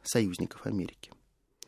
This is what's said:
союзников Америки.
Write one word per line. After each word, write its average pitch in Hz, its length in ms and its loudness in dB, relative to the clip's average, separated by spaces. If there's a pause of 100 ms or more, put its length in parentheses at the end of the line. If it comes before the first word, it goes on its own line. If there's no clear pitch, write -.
союзников - 600 0
Америки. - 460 -4 (560)